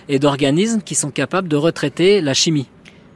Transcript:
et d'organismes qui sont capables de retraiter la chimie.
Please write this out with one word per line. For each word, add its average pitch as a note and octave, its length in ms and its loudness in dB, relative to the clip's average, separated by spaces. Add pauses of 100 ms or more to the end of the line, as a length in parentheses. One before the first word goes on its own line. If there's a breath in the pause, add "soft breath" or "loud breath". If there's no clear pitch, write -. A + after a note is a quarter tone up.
et C#3 100 0
d'organismes D3 600 2
qui - 140 -10
sont D3 140 -4
capables E3+ 380 -4
de D3+ 80 0
retraiter E3 680 2
la C#3 120 -2
chimie. D3 340 0 (480 loud breath)